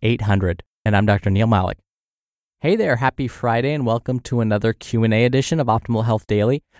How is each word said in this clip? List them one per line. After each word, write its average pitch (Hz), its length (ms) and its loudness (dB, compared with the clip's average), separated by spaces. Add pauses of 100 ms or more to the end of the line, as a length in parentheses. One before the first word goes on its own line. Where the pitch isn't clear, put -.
eight 113 220 0
hundred, 95 400 0 (200)
and 101 140 0
I'm 98 80 2
Doctor 101 240 0
Neil 101 180 2
Malik. 101 300 0 (840)
Hey 170 140 0
there, 190 220 0
happy 131 320 -2
Friday, 120 460 -2
and 143 100 -4
welcome 120 360 -2
to 123 200 -4
another 110 320 0
Q - 320 -2
and 110 80 2
A 113 140 4
edition 131 340 0
of 127 60 -2
Optimal 113 400 0
Health 110 200 -2
Daily, 110 360 0 (180)